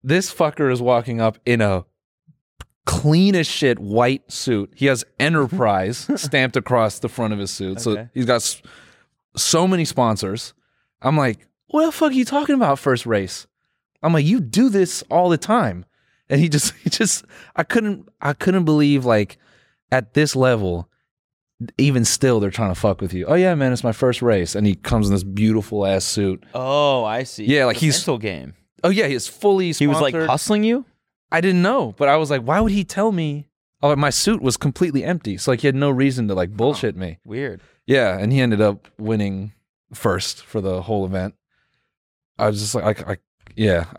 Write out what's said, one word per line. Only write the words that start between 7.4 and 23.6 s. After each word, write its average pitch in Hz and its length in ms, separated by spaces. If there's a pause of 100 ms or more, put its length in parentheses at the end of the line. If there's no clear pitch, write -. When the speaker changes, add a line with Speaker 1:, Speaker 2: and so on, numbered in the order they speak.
Speaker 1:
suit. 95 300
So 117 100
Speaker 2:
Okay. 110 220
Speaker 1:
he's 127 120
got 120 100
s-, - 260 (760)
so 170 320
many 180 180
sponsors. 110 680 (520)
I'm 139 100
like, 135 320 (200)
"What 302 180
the 320 80
fuck 311 180
are 262 40
you 254 100
talking 285 300
about, 160 240
first 127 260
race?" 101 420 (560)
I'm 160 80
like, 156 140
"You 214 160
do 165 260
this 196 420
all 180 200
the 170 80
time." 151 480 (440)
And 139 120
he 170 80
just, 147 240
<laughs> - 100
he 175 60
just, - 340 (320)
I 165 80
couldn't, 214 460 (100)
I 143 140
couldn't 185 320
believe, 147 400
like, 107 320 (540)
at 123 240
this 147 200
level, 107 540 (880)
even 131 260
still, 120 360
they're 101 120
trying 104 220
to 85 60
fuck 101 200
with 90 140
you. 92 140
"Oh, 151 80
yeah, 185 200
man, 135 160